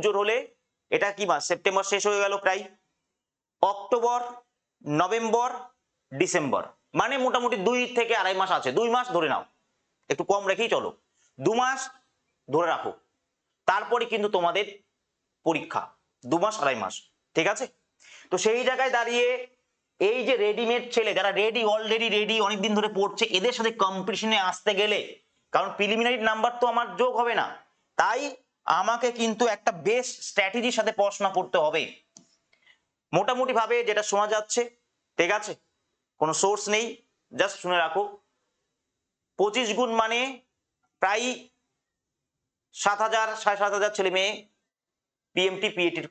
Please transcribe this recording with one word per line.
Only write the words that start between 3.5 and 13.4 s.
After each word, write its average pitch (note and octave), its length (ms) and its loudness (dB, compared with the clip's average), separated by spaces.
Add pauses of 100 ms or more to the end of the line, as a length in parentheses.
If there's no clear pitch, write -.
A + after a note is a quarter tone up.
অক্টোবর, A#3 560 2 (840)
নভেম্বর, A3+ 480 0 (640)
ডিসেম্বর, C#3 520 0 (360)
মানে A#3+ 160 0 (100)
মোটামুটি A#3+ 320 0 (100)
দুই B3 120 2 (180)
থেকে A3+ 240 0
আড়াই F#3 200 0
মাস F3+ 160 0
আছে, C3 200 -4
দুই A#3 180 2
মাস B3 200 -2
ধরে D#3+ 180 2
নাও। F2+ 100 -4 (680)
একটু E3+ 200 -2
কম G3+ 200 2
রেখেই G#3 240 -2
চলো, G#2+ 140 -2 (560)
দু G3+ 60 4 (100)
মাস C4 180 0 (720)
ধরে E3 200 2
রাখো, - 180 -6 (800)